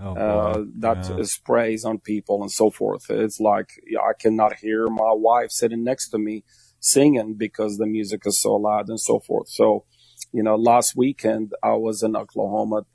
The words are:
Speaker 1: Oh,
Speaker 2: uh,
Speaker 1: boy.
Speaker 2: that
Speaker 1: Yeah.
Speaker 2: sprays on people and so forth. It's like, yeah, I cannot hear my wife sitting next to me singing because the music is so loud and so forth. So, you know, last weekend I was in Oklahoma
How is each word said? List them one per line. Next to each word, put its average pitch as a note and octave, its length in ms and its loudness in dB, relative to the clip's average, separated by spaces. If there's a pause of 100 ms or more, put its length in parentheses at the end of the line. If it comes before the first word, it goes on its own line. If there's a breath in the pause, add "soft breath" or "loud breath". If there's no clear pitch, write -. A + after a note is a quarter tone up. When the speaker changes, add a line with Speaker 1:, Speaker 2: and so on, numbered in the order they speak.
Speaker 1:
Oh, F#2+ 140 -8
Speaker 2:
uh, G#2+ 440 0
Speaker 1:
boy. G#2+ 60 -4 (140)
Speaker 2:
that A2+ 300 -2
Speaker 1:
Yeah. - 160 -4
Speaker 2:
sprays A2+ 600 -2
on A2+ 140 -4
people G2+ 440 -4
and G2+ 80 -8
so A2 200 2
forth. G#2 400 -4
It's G#2+ 300 -2
like, G#2 280 2 (180)
yeah, A2 140 -4
I G#2+ 180 0
cannot A2 380 2
hear A2 320 -2
my A2 240 2
wife A2+ 380 2
sitting A#2 340 -2
next B2+ 260 -4
to A2 80 -4
me G#2+ 260 -6 (360 soft breath)
singing C3 540 4
because G#2+ 440 -4
the G#2+ 80 0
music G#2+ 400 -4
is G2+ 140 0
so G#2+ 160 2
loud G#2 320 0
and A2 120 -8
so A2+ 200 0
forth. - 280 -4
So, A2 360 2 (480 loud breath)
you A2+ 100 0
know, A2 140 2
last A#2 400 4
weekend A2 560 0 (100)
I A2 120 2
was A2 280 -2
in A2 140 0
Oklahoma G#2+ 680 -4 (100)